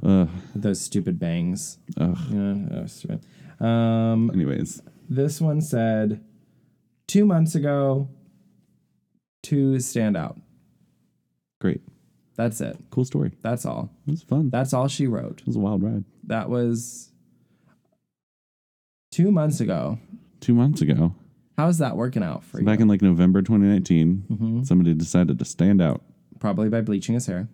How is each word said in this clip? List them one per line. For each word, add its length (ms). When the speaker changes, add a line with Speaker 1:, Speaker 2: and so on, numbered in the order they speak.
Speaker 1:
Ugh. 240
Speaker 2:
With 100
those 180
stupid 380
bangs. 600
Speaker 1:
Ugh. 180
Speaker 2:
Yeah, 240
that 120
was 100
stupid. 280
Um, 720
Speaker 1:
Anyways. 500
Speaker 2:
this 300
one 200
said, 600
"Two 160
months 320
ago, 500
to 360
stand 360
out." 220
Speaker 1:
Great. 200
Speaker 2:
That's 240
it. 160
Speaker 1:
Cool 160
story. 240
Speaker 2:
That's 240
all. 240
Speaker 1:
It 40
was 120
fun. 280
Speaker 2:
That's 240
all 120
she 200
wrote. 340
Speaker 1:
It 60
was 100
a 40
wild 220
ride. 220
Speaker 2:
That 260
was 600
two 220
months 280
ago. 380
Speaker 1:
Two 140
months 260
ago. 340
Speaker 2:
How's 220
that 180
working 260
out 200
for 140
Speaker 1:
So 40
Speaker 2:
you? 60
Speaker 1:
back 140
in, 80
like, 140
November 400
twenty 240
nineteen, 640
Speaker 2:
Mm-hmm. 340
Speaker 1:
somebody 300
decided 440
to 60
stand 360
out. 220
Speaker 2:
Probably 280
by 120
bleaching 340
his 120
hair. 280